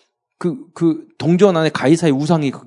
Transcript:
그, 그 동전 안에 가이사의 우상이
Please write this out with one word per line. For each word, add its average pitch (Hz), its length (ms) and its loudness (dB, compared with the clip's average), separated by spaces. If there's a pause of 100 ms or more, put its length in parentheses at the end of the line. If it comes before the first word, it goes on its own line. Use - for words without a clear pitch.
(400)
그, 165 160 -4 (160)
그 160 340 -2 (120)
동전 180 360 2
안에 160 140 0
가이사의 156 460 0
우상이 151 360 -2 (160)